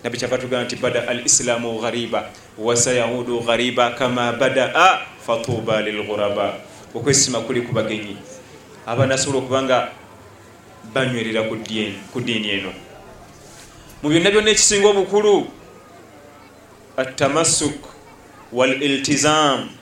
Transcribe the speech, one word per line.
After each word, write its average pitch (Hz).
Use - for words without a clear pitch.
Nabbi 120
kyava 123
tugamba 123
nti, 123
"Bada 120
al 120
islamu 117
ghariba, 113
wa 113
sayaudu 120
ghariba, 120
kama 120
bada'a, 131
fatuba 113
lil 104
ghuraba." 104
Okwesima 127
kuli 120
ku 120
bagenyi. 107
Abaana 131
asobola 135
okuba 127
nga 127
banywerera 113
ku 107
ddiini, 107
ku 127
ddiini 110
eno. 95
Mu 147
byonna 170
byonna 214
ekisinga 202
obukulu, 196
at-tamassuk 139
wal 131
iltizam 143